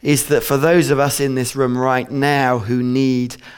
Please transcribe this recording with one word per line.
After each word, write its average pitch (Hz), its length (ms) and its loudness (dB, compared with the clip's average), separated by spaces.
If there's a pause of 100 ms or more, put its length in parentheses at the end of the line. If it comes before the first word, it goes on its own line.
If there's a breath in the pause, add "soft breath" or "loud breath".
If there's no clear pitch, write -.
is 143 260 0
that 143 160 2
for 139 140 -2
those 156 340 2
of 139 80 2
us 139 220 0
in 139 140 -2
this 123 200 -4
room 127 220 0
right 127 340 0
now 135 480 0
who 123 240 -2
need 123 540 -2 (220 loud breath)